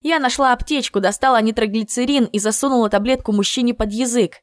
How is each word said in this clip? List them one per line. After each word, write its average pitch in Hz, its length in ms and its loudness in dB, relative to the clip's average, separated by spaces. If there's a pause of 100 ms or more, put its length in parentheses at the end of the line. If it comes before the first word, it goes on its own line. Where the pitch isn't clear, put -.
Я 320 180 -2
нашла 262 340 0
аптечку, 247 480 -2
достала 220 420 2
нитроглицерин 226 800 0
и 208 140 -4
засунула 220 500 0
таблетку 214 440 0
мужчине 240 420 0
под 208 180 -4
язык. 233 500 0